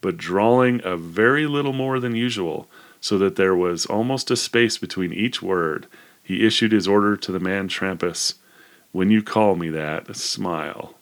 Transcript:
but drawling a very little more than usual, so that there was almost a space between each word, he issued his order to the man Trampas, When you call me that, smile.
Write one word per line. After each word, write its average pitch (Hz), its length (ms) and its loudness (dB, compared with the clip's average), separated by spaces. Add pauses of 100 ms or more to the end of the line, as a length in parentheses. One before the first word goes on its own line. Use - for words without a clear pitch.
but 92 160 -4
drawling 117 680 2
a 92 120 -2
very 107 500 2
little 143 260 -2
more 131 280 -2
than 123 140 -2
usual, 110 540 -2 (320)
so - 180 0
that 95 180 2
there 95 180 4
was 87 320 0
almost 123 440 -2
a 127 60 2
space - 420 0
between 92 340 -4
each 107 300 -4
word, 87 440 -2 (360)
he 95 240 0
issued 110 260 2
his 101 140 4
order 101 300 4
to - 160 -8
the 92 80 -2
man 95 280 -2
Trampas, 90 680 -4 (580)
When 92 180 2
you 107 120 6
call 104 340 2
me 85 140 -4
that, 78 460 -6
smile. 85 840 -6